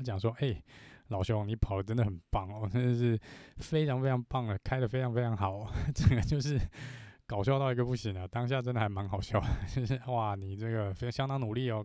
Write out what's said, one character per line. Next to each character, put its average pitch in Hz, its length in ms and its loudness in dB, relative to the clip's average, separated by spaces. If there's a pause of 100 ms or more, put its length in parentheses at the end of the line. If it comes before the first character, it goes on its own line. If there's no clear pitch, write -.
讲 107 180 -2
说 110 100 2 (100)
：“哎， 135 220 0 (440)
老 98 160 0
兄， 104 260 0
你 110 80 -2
跑 98 220 0
得 98 40 0
真 104 140 -2
的 120 80 4
很 95 240 -2
棒 98 220 -2
哦， 107 200 -4
真 123 160 2
的 123 80 4
是 117 240 4 (380)
非 156 300 0
常 131 160 0
非 135 40 2
常 127 180 2
棒 127 220 -2
了， 101 160 0
开 - 160 0
得 127 80 2
非 131 140 0
常 123 140 0
非 123 80 4
常 117 120 2
好 98 220 0
哦。” 107 120 -8 (200)
<laughs> 143 60 0
这 - 200 6
个 117 60 4
就 - 180 2
是 139 200 0 (680)
搞 101 160 0
笑 135 160 4
到 135 140 2
一 - 20 2
个 120 80 2
不 123 140 0
行 104 180 -2
啊， 92 160 -6
当 120 160 -2
下 131 140 0
真 123 140 -2
的 117 60 2
还 107 100 2
蛮 98 180 -2
好 95 100 -2
笑 95 220 0
的， - 60 -2 (140)
<laughs> 95 140 -4
就 127 120 0
是 131 120 0 (140)
，“哇， 110 220 0
你 98 200 -6
这 107 160 -4
个 107 220 0
非， 120 180 -4
相 135 160 -2
当 135 140 -2
努 110 140 -2
力 127 160 0
哦， 110 140 -2